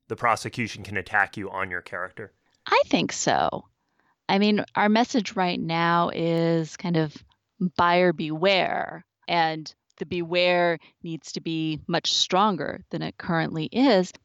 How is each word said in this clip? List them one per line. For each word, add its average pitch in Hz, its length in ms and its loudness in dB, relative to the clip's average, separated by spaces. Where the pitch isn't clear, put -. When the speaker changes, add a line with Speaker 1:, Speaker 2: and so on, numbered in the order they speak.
Speaker 1:
the 113 80 -6
prosecution 110 680 -2
can 104 120 -10
attack 98 400 0
you 95 140 -8
on 95 220 -6
your 90 100 -6
character." 92 500 -10
Speaker 2:
I 466 200 4
think - 240 0
so. - 540 0
I 196 120 2
mean, 208 260 2
our 208 140 2
message 220 460 0
right 180 240 -2
now 170 540 2
is 165 640 0
kind 175 200 -2
of 156 180 0
buyer 175 360 4
beware, 165 920 0
and 160 440 0
the - 80 -10
beware 175 720 2
needs - 300 -10
to - 80 -8
be 160 460 -4
much 175 260 -2
stronger 190 760 0
than 165 140 -6
it - 140 -8
currently 139 500 -2
is. 214 440 4